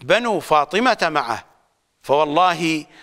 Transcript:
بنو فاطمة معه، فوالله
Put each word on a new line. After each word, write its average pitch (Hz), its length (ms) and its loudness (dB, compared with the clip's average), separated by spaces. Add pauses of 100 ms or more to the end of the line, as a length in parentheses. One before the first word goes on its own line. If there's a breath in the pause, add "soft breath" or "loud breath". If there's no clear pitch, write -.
بنو 202 380 0
فاطمة 185 640 0
معه، 143 440 -4 (580)
فوالله 156 800 0 (180 loud breath)